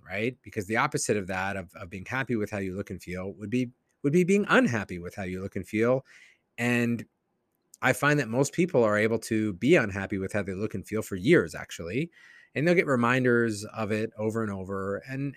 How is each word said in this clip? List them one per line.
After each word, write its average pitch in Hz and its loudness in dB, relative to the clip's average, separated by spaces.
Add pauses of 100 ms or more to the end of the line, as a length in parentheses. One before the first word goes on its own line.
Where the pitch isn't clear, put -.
right? 107 -4
Because 104 -8
the 110 -2
opposite 131 2
of 98 -2
that, 95 -2
of, 92 -10
of 98 -14
being 95 -12
happy 123 -4
with 104 -2
how 107 -4
you 95 -4
look 101 -6
and 90 -10
feel, 92 -8
would 101 -12
be, 123 -2 (340)
would 143 2
be 180 6
being 196 2
unhappy 117 2
with 87 -12
how 101 -6
you 92 -4
look 98 -8
and 92 -6
feel. 120 2 (520)
And 120 0 (800)
I 123 4
find 147 2
that 113 -4
most 127 0
people 160 4
are 104 4
able 110 2
to 107 0
be 127 4
unhappy 101 0
with 95 -4
how 104 0
they 92 -6
look 101 -4
and 92 -8
feel 107 -2
for 104 -6
years, 95 4
actually. 98 -6 (460)
And 143 2
they'll 175 4
get 185 2
reminders 120 2
of 107 -6
it 110 -2
over 110 -2
and 104 -4
over. 95 -6
And, 135 -6